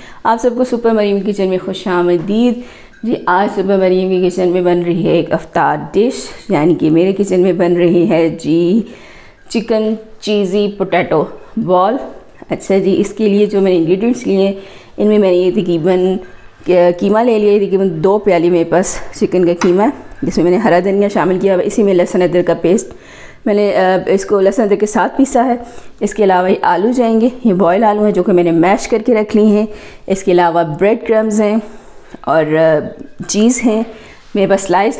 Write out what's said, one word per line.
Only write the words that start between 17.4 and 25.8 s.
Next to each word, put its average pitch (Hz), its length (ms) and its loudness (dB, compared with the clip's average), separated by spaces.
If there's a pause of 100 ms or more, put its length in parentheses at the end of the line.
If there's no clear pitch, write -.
ہے، 208 60 2
تقریباً 196 300 0 (140)
دو 196 140 2
پیالی 175 320 2
میرے 170 140 2
پاس 170 360 -2 (160)
چکن 185 300 0
کا 170 140 2
قیمہ 185 240 2
ہے، 226 40 2 (340)
جس - 160 -4
میں 160 60 2
میں 175 80 2
نے 175 60 2
ہرا 175 220 2
دھنیا 196 280 0
شامل 185 320 0
کیا 196 140 2
ہوا 180 80 2
ہے، - 60 -4
اسی 208 160 0
میں 196 100 2
لہسن 180 280 0
ادرک 175 260 0
کا 170 60 0
paste - 400 0 (520)
میں 220 80 0
نے، 202 240 0
آ، 185 280 2
اس 196 200 0
کو 208 140 0
لہسن 196 220 2
ادرک 202 180 0
کے 214 60 0
ساتھ 208 320 -2
پیسا 262 280 2
ہے۔ 254 80 0 (460)